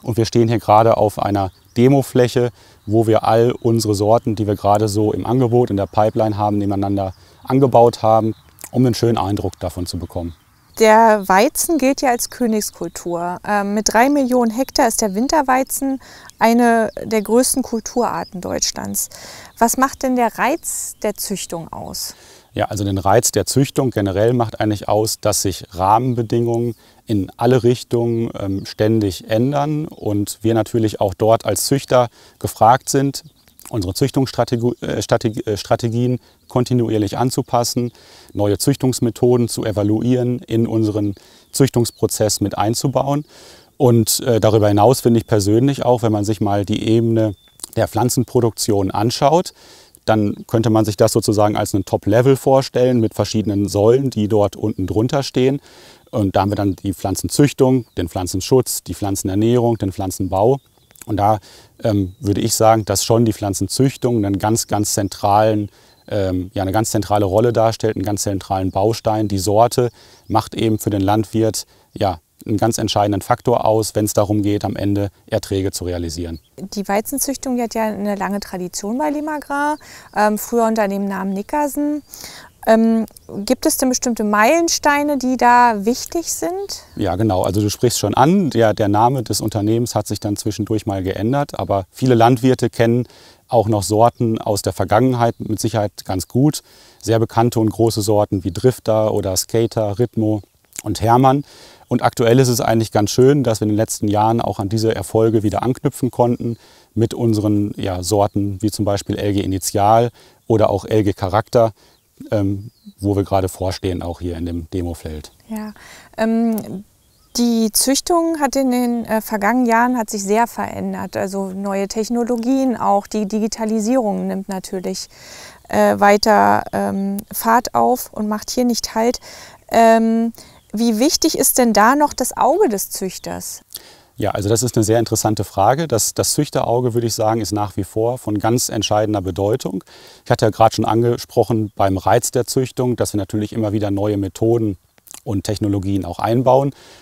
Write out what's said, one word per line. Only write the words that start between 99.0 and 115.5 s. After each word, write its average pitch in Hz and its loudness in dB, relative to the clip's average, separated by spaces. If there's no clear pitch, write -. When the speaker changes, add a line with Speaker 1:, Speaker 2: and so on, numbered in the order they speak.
Speaker 1:
oder 95 -2
Skater, 110 -2
Ritmo 107 -2
und 104 -6
Hermann. 131 4
Und 123 -2
aktuell 120 4
ist 131 6
es 120 0
eigentlich 113 0
ganz 104 0
schön, 135 4
dass 117 0
wir 110 -2
in 107 0
den 107 0
letzten 110 -2
Jahren 110 0
auch - -6
an 98 -4
diese 110 0
Erfolge 110 0
wieder 98 -2
anknüpfen 127 -2
konnten 117 0
mit 110 0
unseren, 104 0
ja, 90 -6
Sorten 101 0
wie 107 0
zum 107 -4
Beispiel 101 -4
L 101 -2
G 98 0
Initial 101 2
oder 107 2
auch 101 -4
L 110 0
G 98 0
Charakter, 110 0
ähm, 101 -4
wo 101 0
wir 98 0
gerade 95 0
vorstehen, 92 -6
auch 87 -10
hier 87 -8
in 85 -8
dem 85 -8
Demofeld. 85 -8
Speaker 2:
Ja, 214 -12